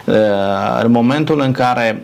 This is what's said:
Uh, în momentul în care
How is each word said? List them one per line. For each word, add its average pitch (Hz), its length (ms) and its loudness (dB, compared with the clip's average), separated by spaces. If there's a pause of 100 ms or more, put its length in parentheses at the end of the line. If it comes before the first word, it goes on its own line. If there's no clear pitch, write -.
Uh, - 100 0 (680)
în 117 80 2
momentul 143 480 0
în 135 120 0
care 113 520 -2